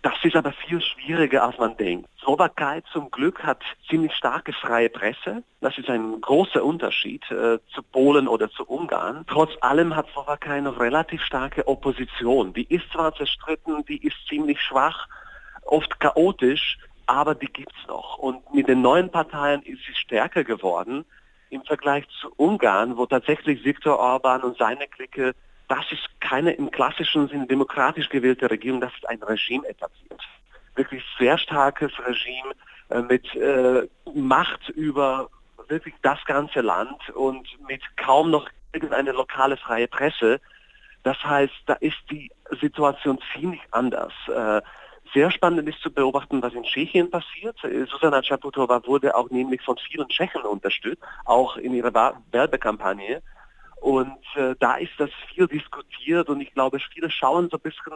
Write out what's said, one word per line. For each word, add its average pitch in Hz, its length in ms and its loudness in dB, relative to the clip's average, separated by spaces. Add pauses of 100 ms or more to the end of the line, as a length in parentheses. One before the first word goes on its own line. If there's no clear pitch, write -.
Das 127 100 0 (100)
ist 165 140 4
aber 147 160 0
viel 165 300 -6
schwieriger, 139 600 0
als 123 120 -2
man 113 220 0
denkt. 90 320 -4 (100)
Slowakei 151 640 0 (100)
zum 147 180 -6
Glück 156 320 -2
hat 151 200 -2 (260)
ziemlich 160 240 2
starke 139 400 -4
freie 117 380 2
Presse. 190 520 -6 (200)
Das 135 160 -2
ist 131 100 -8
ein 113 320 -2
großer 143 420 2
Unterschied, 120 680 -2
äh, 113 280 2 (160)
zu 131 160 -8
Polen 135 380 6
oder 107 220 2
zu - 160 -10
Ungarn. 135 600 -4
Trotz 156 240 2 (120)
allem 156 340 4
hat 151 160 -2
Slowakei 143 480 -6
noch 135 180 -6
relativ 151 440 0
starke 135 440 -4
Opposition. 123 840 0
Die 120 180 -6
ist 170 220 0
zwar 160 220 0
zerstritten, 151 720 -4
die 147 200 -6
ist 143 100 -4 (120)
ziemlich 151 320 -2
schwach, 139 480 -2 (560)
oft - 360 0
chaotisch, 151 760 4 (300)
aber 147 280 2
die 143 120 -8
gibt's - 420 -14
noch. - 300 -10
Und 131 340 -6
mit 139 160 4
den 127 140 6
neuen 170 280 6
Parteien 143 520 0
ist - 240 -16
sie - 80 -16
stärker 135 500 0
geworden 104 600 -2 (420)
im 135 140 -10
Vergleich 143 420 0 (160)
zu - 160 -12
Ungarn, 123 640 4
wo 123 80 2
tatsächlich 135 580 0
Viktor 143 340 2
Orban 127 440 4
und 123 160 -4
seine 127 280 0
Clique, 131 480 -4 (340)
das 135 240 -2
ist - 280 -12
keine 151 320 0
im - 180 -4
klassischen 143 580 0
Sinn 139 200 -6
demokratisch 135 600 0
gewählte 127 420 2
Regierung, 113 300 -2
das 123 140 -4
ist - 140 -14
ein 113 140 -8
Regime 110 440 -4
etabliert. - 540 -12 (540)
Wirklich 127 280 -4 (160)
sehr 131 200 4
starkes 143 540 0 (140)
Regime, 127 460 -6 (380)
äh, 120 100 0
mit, 123 360 0
äh, 127 500 4 (280)
Macht 139 560 2
über 135 600 0 (380)
wirklich 160 340 -6
das 143 240 2
ganze 147 340 -2
Land 110 500 -2
und 131 360 -2 (200)
mit 135 140 -10 (160)
kaum 147 340 4
noch 147 180 2 (240)
irgendeine 139 400 -2
lokale 131 440 0
freie 120 320 -2
Presse. 135 520 2 (640)
Das 135 220 -2
heißt, 143 300 2 (120)
da 147 80 2
ist - 220 -2 (140)
die 147 200 -10 (300)
Situation 143 580 0 (140)
ziemlich 160 280 -6 (100)
anders. 120 420 -2 (220)
Äh, 107 260 2 (540)
sehr 151 160 6
spannend 170 380 2
ist 156 120 -10
zu 156 100 -6
beobachten, 135 520 2
was 120 100 -2
in 120 120 -8
Tschechien 170 460 2
passiert. 180 540 -6
Äh, 127 220 -2
Zuzana 143 340 2
Čaputová 127 640 0
wurde 139 280 4
auch 127 160 2
nämlich 127 320 -2
von 123 160 -2
vielen 151 300 -8
Tschechen 170 340 -4
unterstützt, 104 600 -4 (220)
auch 123 320 4
in 127 160 -4
ihrer 120 220 0
Wa-, 117 260 4 (120)
Werbekampagne. 107 880 0 (580)
Und, 135 360 0 (180)
äh, 131 240 0
da 127 180 4
ist 170 200 -6
das 143 140 -2 (220)
viel 180 140 4
diskutiert 151 840 -4
und 143 100 0
ich - 140 -12
glaube, 131 240 2 (160)
viele 165 160 -4
schauen 165 400 2
so 160 80 -6
ein - 20 -6
bisschen 156 360 -12